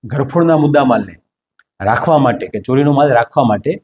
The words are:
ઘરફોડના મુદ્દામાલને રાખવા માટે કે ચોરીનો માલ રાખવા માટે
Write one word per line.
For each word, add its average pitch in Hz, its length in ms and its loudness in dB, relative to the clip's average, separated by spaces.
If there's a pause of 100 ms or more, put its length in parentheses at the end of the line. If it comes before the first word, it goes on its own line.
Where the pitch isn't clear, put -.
ઘરફોડના 156 540 0
મુદ્દામાલને 131 580 0 (640)
રાખવા 123 400 0
માટે 117 280 0
કે 104 140 -8
ચોરીનો 143 320 0
માલ 139 200 2
રાખવા 120 320 0
માટે 107 260 -2 (120)